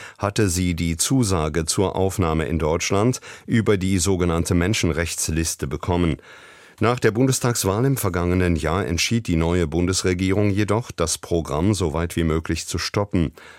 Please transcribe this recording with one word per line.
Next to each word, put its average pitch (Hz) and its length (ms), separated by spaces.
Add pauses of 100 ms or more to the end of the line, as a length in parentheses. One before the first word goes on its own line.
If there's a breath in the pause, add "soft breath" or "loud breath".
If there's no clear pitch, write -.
(160 loud breath)
hatte 101 320
sie 90 260
die 82 220
Zusage 85 680
zur - 300
Aufnahme 82 500
in 80 120
Deutschland 92 600 (240 loud breath)
über 107 320
die 95 220
sogenannte 87 560
Menschenrechtsliste 82 1120
bekommen. 87 500 (640 loud breath)
Nach 120 180
der 113 120
Bundestagswahl 120 760
im 135 140
vergangenen 90 580
Jahr 78 300
entschied 110 400
die 85 100
neue 85 300
Bundesregierung 92 840
jedoch, 104 440
das - 260
Programm 82 560
so 85 180
weit 85 240
wie 85 80
möglich 82 420
zu - 120
stoppen. 90 540 (260 loud breath)